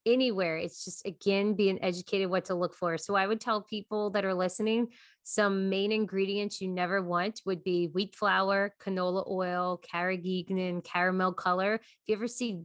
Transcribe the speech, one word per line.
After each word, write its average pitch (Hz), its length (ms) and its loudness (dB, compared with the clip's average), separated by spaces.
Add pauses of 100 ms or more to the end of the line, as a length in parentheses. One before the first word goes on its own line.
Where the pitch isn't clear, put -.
anywhere. 214 500 4
It's - 280 -6
just, - 200 -10
again, 202 500 2
being 196 280 2
educated 185 480 0
what 180 140 0
to 190 100 -2
look 175 200 -2
for. 170 220 -2
So 202 200 -2
I 190 100 2
would 220 140 -2
tell 220 200 -2
people 208 500 -4
that 196 140 0
are 190 100 0
listening, 220 580 2 (320)
some 196 440 2
main 196 220 0
ingredients 202 680 0
you 190 80 -4
never 180 340 0
want 175 420 -2
would 185 200 -2
be 175 240 2
wheat 185 260 -2
flour, 196 680 2
canola 185 480 -2
oil, 180 540 -2
carrageenan, 180 1040 -2
caramel 185 480 2
color. 185 440 0
If - 300 -12
you 214 80 2
ever 214 140 -4
see 226 360 -4